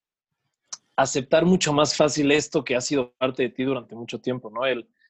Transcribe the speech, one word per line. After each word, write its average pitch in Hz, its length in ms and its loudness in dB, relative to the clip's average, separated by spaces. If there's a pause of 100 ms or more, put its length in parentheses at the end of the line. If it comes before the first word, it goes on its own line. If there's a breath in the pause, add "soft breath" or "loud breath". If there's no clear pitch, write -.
(960)
aceptar 139 500 2
mucho 180 280 2
más 147 220 2
fácil 147 360 2
esto 147 320 0
que 127 120 -4
ha 123 60 0
sido 127 360 -2
parte 131 260 -2
de 120 60 -2
ti 131 140 -6
durante 123 320 -4
mucho 117 260 -12
tiempo, 123 300 -6
¿no? 117 140 -4
El, 123 220 -2 (220)